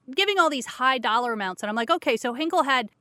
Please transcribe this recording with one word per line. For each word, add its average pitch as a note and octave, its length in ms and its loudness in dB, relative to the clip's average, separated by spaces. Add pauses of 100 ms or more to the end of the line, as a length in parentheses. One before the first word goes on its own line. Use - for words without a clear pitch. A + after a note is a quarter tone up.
(140)
giving G4 240 0
all E4 120 4
these C4 160 -6
high C4 320 0
dollar A#3 340 0
amounts, G3 300 -6
and G#3 80 -4
I'm G#3+ 60 -4
like, A#3 140 0
"Okay, C#4 260 2
so A#3+ 180 -2
Hinkle D#4+ 300 0
had B3+ 260 0 (100)